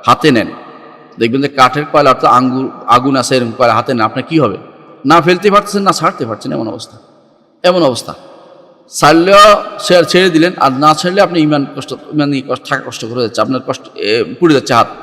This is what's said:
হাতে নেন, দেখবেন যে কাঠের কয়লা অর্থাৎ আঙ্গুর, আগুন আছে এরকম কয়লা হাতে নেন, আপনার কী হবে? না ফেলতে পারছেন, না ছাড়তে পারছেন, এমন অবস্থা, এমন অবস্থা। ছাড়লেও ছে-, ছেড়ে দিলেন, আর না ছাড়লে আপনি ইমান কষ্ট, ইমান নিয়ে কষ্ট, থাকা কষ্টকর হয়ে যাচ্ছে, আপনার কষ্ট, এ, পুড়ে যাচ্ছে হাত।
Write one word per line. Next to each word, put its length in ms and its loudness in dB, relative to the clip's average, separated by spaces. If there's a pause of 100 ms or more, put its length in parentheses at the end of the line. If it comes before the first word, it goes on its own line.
হাতে 240 2
নেন, 160 0 (720)
দেখবেন 240 -2
যে 60 -2
কাঠের 440 0
কয়লা 180 4
অর্থাৎ 200 2
আঙ্গুর, 400 0 (160)
আগুন 300 2
আছে 200 0
এরকম 220 -2
কয়লা 160 2
হাতে 200 -2
নেন, 100 0
আপনার 240 -4
কী 100 0
হবে? 180 0 (500)
না 140 4
ফেলতে 300 0
পারছেন, 320 0
না 100 0
ছাড়তে 340 -4
পারছেন, 260 -8
এমন 160 -6
অবস্থা, 300 -14 (640)
এমন 200 2
অবস্থা। 320 -4 (720)
ছাড়লেও 760 4 (160)
ছে-, 260 2
ছেড়ে 260 2
দিলেন, 260 2
আর 160 0
না 220 2
ছাড়লে 260 -2
আপনি 200 0
ইমান 260 0 (100)
কষ্ট, 180 -12 (180)
ইমান 160 -2
নিয়ে 200 -4
কষ্ট, 200 -8
থাকা 180 -4
কষ্টকর 260 -12
হয়ে 100 -4
যাচ্ছে, 180 -4
আপনার 260 -2
কষ্ট, 300 -10
এ, 280 -2 (160)
পুড়ে 140 4
যাচ্ছে 200 0
হাত। 120 4 (160)